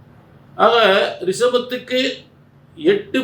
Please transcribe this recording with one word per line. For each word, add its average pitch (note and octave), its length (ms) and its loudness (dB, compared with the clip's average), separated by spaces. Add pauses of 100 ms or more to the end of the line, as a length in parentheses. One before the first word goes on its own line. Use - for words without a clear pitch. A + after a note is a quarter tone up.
(640)
ஆக A#3 120 4 (520)
ரிஷபத்துக்கு B3 720 -2 (920)
எட்டு G#3 300 -4